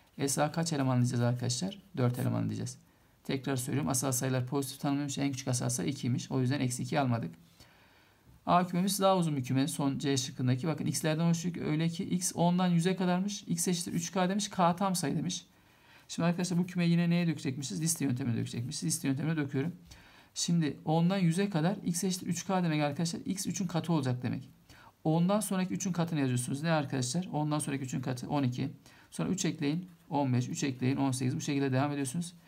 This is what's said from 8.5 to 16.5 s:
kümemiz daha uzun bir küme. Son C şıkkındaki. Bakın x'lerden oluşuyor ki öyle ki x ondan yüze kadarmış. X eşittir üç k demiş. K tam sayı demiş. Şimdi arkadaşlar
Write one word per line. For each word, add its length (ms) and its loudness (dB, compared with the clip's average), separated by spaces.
kümemiz 340 0
daha 160 6
uzun 200 2
bir 80 -2
küme. 240 2
Son 300 -2
C 180 0
şıkkındaki. 500 0
Bakın 200 -2
x'lerden 380 0
oluşuyor 300 2
ki 100 -6
öyle 240 2
ki 160 -4
x 300 -2
ondan 340 4
yüze 280 4
kadarmış. 460 0
X 260 -2
eşittir 240 0
üç 200 -4
k 160 2
demiş. 220 -2
K 260 4
tam 180 0
sayı 220 0
demiş. 300 -4
Şimdi 180 0
arkadaşlar 320 2